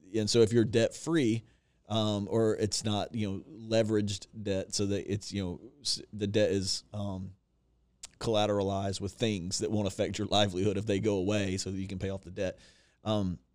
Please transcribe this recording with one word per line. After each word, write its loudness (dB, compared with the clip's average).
and 0
so 6
if 8
you're 6
debt 2
free, 0
um, 0
or 2
it's -2
not, -2
you -2
know, -6
leveraged 2
debt, -4
so 0
that -2
it's, -6
you -2
know, -6
s-, -2
the -4
debt 4
is, -2
um, -8
collateralized 2
with -6
things -2
that 0
won't 0
affect -2
your -2
livelihood 2
if -4
they 2
go 2
away, 0
so -6
that -6
you -6
can -8
pay -4
off -8
the -16
debt. -4
Um, 0